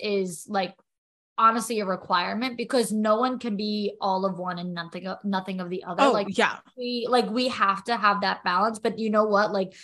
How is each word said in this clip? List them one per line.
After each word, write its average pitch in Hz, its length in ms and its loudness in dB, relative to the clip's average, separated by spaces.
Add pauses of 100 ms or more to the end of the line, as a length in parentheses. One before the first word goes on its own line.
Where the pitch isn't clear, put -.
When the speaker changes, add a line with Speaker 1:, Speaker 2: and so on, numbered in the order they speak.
Speaker 1:
is, 196 480 -2
like, 196 260 -2 (600)
honestly 226 420 4
a 202 60 0
requirement, 190 720 -2
because 240 340 0
no 214 260 2
one 254 220 0
can 226 180 -4
be 208 440 -2
all 190 240 0
of 185 120 -2
one 180 220 -6
and 180 140 -6
nothing 175 340 -8
of, 185 160 -8
nothing 190 360 -2
of 180 100 -6
the 185 140 -6
other. 180 200 0
Speaker 2:
Oh, 269 80 6
Speaker 1:
Like, 202 260 -2
Speaker 2:
yeah. 175 200 2 (200)
Speaker 1:
we, 240 320 -4
like, 233 200 2
we 254 200 0
have 196 360 0
to 233 120 -2
have 202 240 2
that 190 220 -2
balance. 190 360 0
But 208 200 -2
you 220 100 -2
know 214 160 4
what? 208 260 4
Like, 190 220 -2 (100)